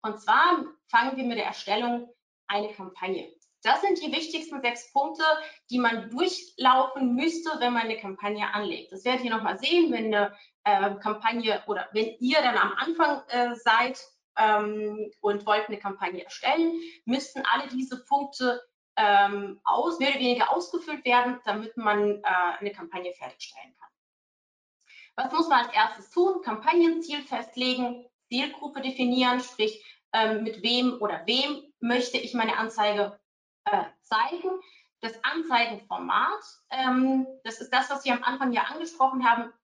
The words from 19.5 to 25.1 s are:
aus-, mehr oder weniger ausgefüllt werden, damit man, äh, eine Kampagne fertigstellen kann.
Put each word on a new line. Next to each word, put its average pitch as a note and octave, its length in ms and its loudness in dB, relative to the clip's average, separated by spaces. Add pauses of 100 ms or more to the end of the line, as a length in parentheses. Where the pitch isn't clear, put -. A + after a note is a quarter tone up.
aus-, D#4+ 360 0
mehr C#4 100 4
oder C4 80 0
weniger B3 340 2
ausgefüllt D#4+ 540 -4
werden, B3 400 2
damit G#3+ 320 -4
man, G#3 440 2
äh, - 0 - (360)
eine G3+ 140 -6
Kampagne F3+ 420 -10
fertigstellen - 640 -18
kann. - 100 -20 (1300)